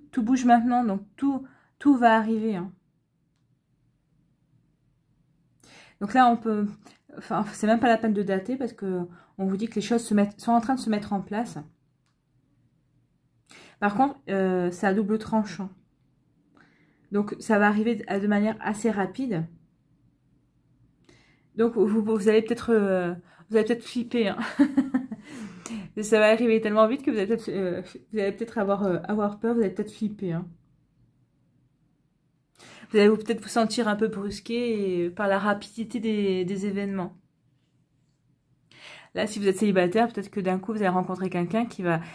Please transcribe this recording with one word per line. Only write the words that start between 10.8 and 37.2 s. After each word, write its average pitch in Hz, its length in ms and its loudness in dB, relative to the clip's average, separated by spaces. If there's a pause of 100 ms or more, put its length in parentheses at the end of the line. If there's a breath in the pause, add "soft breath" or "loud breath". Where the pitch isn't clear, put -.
mettre 208 240 -2
en 190 80 -2
place. 214 380 -6 (2250 loud breath)
Par 202 160 -2
contre, 277 240 0 (100)
euh, 185 420 0
c'est 180 160 -4
à 190 60 2
double 214 260 0
tranchant. 202 500 -4 (1400 soft breath)
Donc, 202 280 -2
ça 214 200 2
va 208 80 4
arriver 214 280 2
de, 202 240 -6
de 202 80 -2
manière 208 340 0
assez 214 280 -2
rapide. 196 560 -2 (2000 soft breath)
Donc, 233 200 0
vous, 214 280 2
vous 214 260 0
allez 220 120 6
peut-être, 240 300 -4
euh, 190 420 2 (360 soft breath)
vous 220 80 2
allez 214 80 4
peut-être 233 180 -2
flipper, 233 460 -2
hein. 165 80 -6 (200)
<laughs> 220 1400 -4
Ça 214 180 4
va 214 100 8
arriver 226 320 4
tellement 214 260 4
vite 262 160 -4
que 302 80 0
vous 226 60 -2
allez 202 100 0
peut-être, 226 220 -2
euh, 180 320 -4 (300)
vous 214 80 -4
allez 196 120 0
peut-être 226 260 -8
avoir, 202 260 0
euh, 175 200 0
avoir 208 360 -2
peur, 233 160 0
vous 233 60 2
allez 190 80 2
peut-être 208 220 -6
flipper, 202 420 -6
hein. 165 140 -6 (2500 loud breath)
Vous 214 80 0
allez 208 120 8
vous, 220 80 4
peut-être 214 240 -4
vous - 80 -16
sentir 226 380 0
un 208 100 0
peu 220 100 0
brusqué 202 960 -4
et, 175 60 -2
par 202 180 -4
la 196 100 2
rapidité 208 640 -4
des, 202 460 0
des 190 200 -4
événements. 196 520 -6 (2000 loud breath)